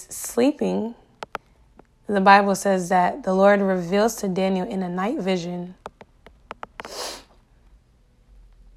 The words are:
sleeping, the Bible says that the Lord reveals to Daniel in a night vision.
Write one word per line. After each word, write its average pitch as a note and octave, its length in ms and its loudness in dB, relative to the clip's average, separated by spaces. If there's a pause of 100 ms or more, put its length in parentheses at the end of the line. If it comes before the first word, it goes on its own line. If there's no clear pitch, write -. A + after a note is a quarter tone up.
sleeping, A3+ 840 -2 (1120)
the G3+ 120 0
Bible G3 360 6
says F#3 340 0
that F#3 340 2
the F#3+ 100 -2
Lord G3+ 280 6
reveals F#3+ 560 0
to G#3 100 -6
Daniel F#3+ 400 -2
in F#3+ 160 -6
a F3+ 60 -6
night G3 300 -4
vision. F3+ 560 -6 (3000)